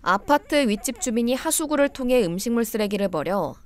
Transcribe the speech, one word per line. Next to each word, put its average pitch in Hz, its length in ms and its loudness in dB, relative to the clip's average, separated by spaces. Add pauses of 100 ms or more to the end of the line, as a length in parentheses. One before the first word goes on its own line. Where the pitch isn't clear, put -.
아파트 285 640 2
윗집 214 320 -4
주민이 233 340 0
하수구를 294 540 0
통해 254 380 2
음식물 226 400 -2
쓰레기를 202 420 -2
버려 160 460 -2 (120)